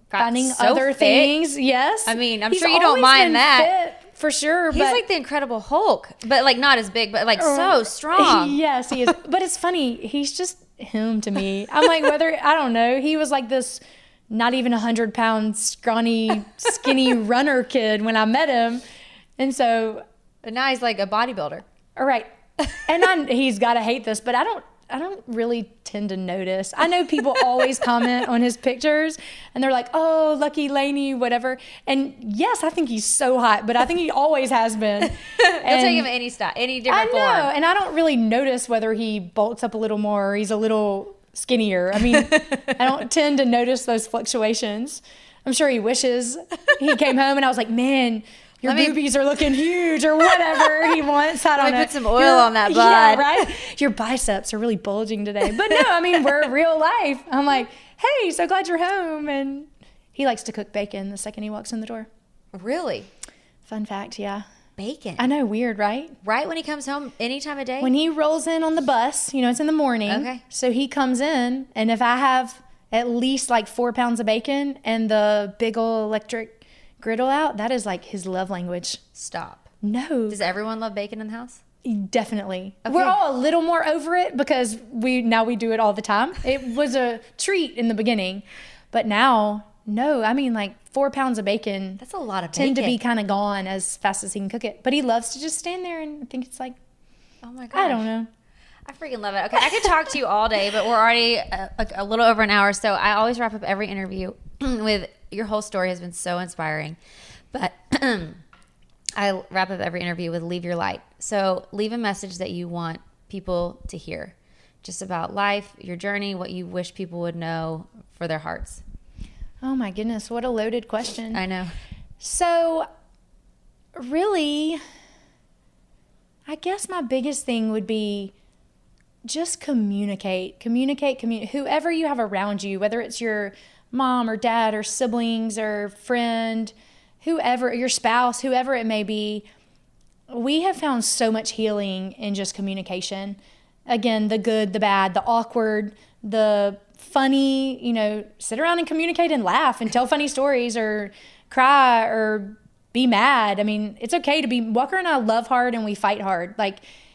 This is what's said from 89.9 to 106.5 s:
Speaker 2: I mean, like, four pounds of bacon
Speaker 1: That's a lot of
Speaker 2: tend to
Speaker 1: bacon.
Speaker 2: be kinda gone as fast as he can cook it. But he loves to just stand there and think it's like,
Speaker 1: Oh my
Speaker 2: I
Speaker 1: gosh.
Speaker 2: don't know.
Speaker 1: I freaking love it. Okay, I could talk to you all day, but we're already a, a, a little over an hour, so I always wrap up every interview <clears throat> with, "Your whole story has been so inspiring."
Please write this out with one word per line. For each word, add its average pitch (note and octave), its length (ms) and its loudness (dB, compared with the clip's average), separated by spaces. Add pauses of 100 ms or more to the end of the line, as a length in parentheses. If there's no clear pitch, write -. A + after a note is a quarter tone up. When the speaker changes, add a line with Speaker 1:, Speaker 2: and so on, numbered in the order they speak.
Speaker 2:
I A3 120 0
mean, C4+ 200 -2
like, G3+ 200 -6 (160)
four C#4 200 0
pounds C4 280 -2
of G3+ 60 -6
bacon G3 540 -4
Speaker 1:
That's - 140 -18
a G4 60 -10
lot G3+ 240 -6
of E3 80 -10
Speaker 2:
tend C#4 240 0
to B3+ 80 0
Speaker 1:
bacon. A#3+ 120 0
Speaker 2:
be A3 40 -4
kinda A#3 240 -2
gone G3+ 460 -2
as F#3+ 300 -6
fast G3 260 -2
as F#3+ 80 -10
he G#3 80 -6
can G3 80 -6
cook A3+ 160 -8
it. - 180 -8
But B3+ 100 0
he C#4+ 100 2
loves A#3 320 0
to C4 60 -14
just D#4 160 -6
stand F4+ 280 -8
there E4+ 160 -8
and D4+ 280 -12
think B3+ 180 -10
it's - 120 -20
like, B3+ 160 -12 (720)
Speaker 1:
Oh A#3 80 -20
my B3+ 100 -18
Speaker 2:
I A#3+ 60 -16
Speaker 1:
gosh. F#4 220 0
Speaker 2:
don't A3 140 0
know. A3+ 220 -4 (600)
Speaker 1:
I C#4 60 -18
freaking B3+ 280 -10
love G3 160 -4
it. F#3 80 0
Okay, - 120 -2
I F4+ 140 4
could A4 140 -2
talk D#4+ 240 4
to - 100 -6
you A#3 80 -2
all G#3 220 2
day, G3+ 220 0
but G#3 160 0
we're A#3 100 2
already A#3 400 4
a, F#3+ 420 -6
a, A3 80 -2 (100)
a G3 80 -6
little A3+ 200 2
over A3 180 6
an G#3 80 2
hour, G3+ 220 4
so G#3 200 -2
I G#3 200 2
always A3+ 260 2
wrap A3+ 160 -4
up G3+ 80 -10
every G3 240 -2
interview F#3+ 460 -8 (140)
<clears throat> - 140 -18
with, A3 480 -2 (220)
"Your G3+ 160 -8
whole G#3+ 160 -2
story F#3 280 -4
has F3 100 -8
been F3 120 -12
so F3 260 -6
inspiring." D#3 580 -6 (560)